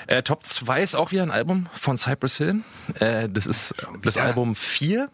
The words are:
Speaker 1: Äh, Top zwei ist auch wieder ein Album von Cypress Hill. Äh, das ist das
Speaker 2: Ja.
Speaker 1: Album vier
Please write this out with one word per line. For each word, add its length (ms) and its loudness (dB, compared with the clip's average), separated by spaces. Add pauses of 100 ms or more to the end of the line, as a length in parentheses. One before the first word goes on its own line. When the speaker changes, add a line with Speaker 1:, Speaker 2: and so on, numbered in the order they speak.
Speaker 1:
Äh, 180 4
Top 220 -2
zwei 360 2
ist 140 0
auch 160 0
wieder 120 2
ein 80 0
Album 420 0
von 240 0
Cypress 400 0
Hill. 240 0 (380)
Äh, 300 2
das 180 -2
ist 280 0 (280)
das 120 2
Speaker 2:
Ja. 80 2
Speaker 1:
Album 320 2
vier 580 0